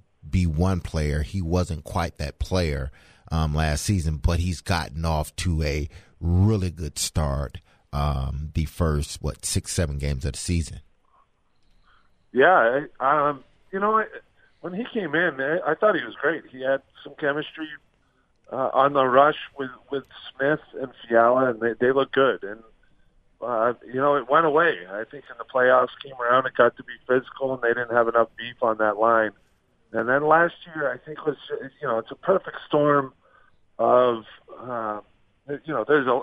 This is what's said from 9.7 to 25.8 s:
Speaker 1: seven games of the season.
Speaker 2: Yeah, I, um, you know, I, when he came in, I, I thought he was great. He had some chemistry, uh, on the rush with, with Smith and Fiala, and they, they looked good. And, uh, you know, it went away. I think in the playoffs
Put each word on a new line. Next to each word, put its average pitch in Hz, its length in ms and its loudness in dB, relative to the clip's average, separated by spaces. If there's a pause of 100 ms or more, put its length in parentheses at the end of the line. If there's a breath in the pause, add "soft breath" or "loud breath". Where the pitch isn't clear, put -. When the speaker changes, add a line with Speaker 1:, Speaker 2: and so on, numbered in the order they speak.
Speaker 1:
seven 73 240 -2
games 69 260 -4
of 69 100 -4
the - 60 -12
season. 85 420 -4 (1500)
Speaker 2:
Yeah, 135 500 4 (180)
I, 143 300 2
um, 139 140 -8 (280)
you 190 80 -6
know, 214 180 0
I, 214 80 -2 (560)
when 175 120 -10
he 220 200 -6
came 170 220 -4
in, 160 260 -2
I, 151 300 -2
I 160 40 0
thought 214 200 2
he 127 100 -4
was 107 160 -14
great. 151 300 -2
He 131 100 -14
had 131 220 -2 (200)
some 143 160 -18
chemistry, 151 480 -4 (840)
uh, 127 220 -2
on 139 200 4
the 135 100 4
rush 139 340 6 (200)
with, 135 140 -8 (200)
with 135 120 -4 (320)
Smith 147 240 0 (200)
and 131 120 -8 (160)
Fiala, 120 420 4
and 113 100 -4
they, 113 200 -2
they 127 120 2
looked 135 220 0
good. 131 300 2
And, 107 180 -12 (800)
uh, 117 320 0 (140)
you 123 120 -6
know, 143 160 2
it 123 140 -4
went 160 160 4
away. 156 320 2 (120)
I 104 200 -8
think 143 200 -18
in 127 100 -20
the 117 60 -12
playoffs 127 440 4 (140)